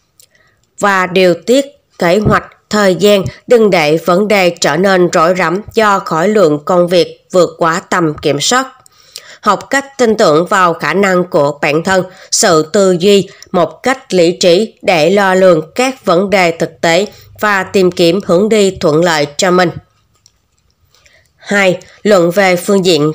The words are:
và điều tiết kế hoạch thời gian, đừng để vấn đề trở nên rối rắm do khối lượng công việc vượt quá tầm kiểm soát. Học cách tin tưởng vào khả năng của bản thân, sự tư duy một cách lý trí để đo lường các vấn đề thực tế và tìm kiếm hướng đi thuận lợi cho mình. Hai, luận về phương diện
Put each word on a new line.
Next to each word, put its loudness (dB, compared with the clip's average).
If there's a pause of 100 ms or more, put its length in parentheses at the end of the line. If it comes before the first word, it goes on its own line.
(800)
và 0
điều 2 (120)
tiết 0 (340)
kế 2
hoạch 0 (260)
thời 0
gian, 2 (240)
đừng 4
để 0
vấn 0
đề 2
trở -2
nên 2
rối 2
rắm -2 (120)
do 2
khối -2
lượng 2
công 0
việc -2
vượt 2
quá -2
tầm -2
kiểm -2
soát. -2 (760)
Học -4
cách -6
tin 0
tưởng 2
vào 0
khả -6
năng 0
của -2
bản -2
thân, 0 (280)
sự 0
tư 2
duy 2 (220)
một -2
cách -6
lý 2
trí 0
để 0
đo 2
lường 2 (140)
các -4
vấn 0
đề 0
thực -8
tế 0 (340)
và -2
tìm 0
kiếm 0
hướng 0
đi 0
thuận 0
lợi 0 (100)
cho -2
mình. 2 (1700)
Hai, -2 (260)
luận 2
về 2
phương -2
diện 0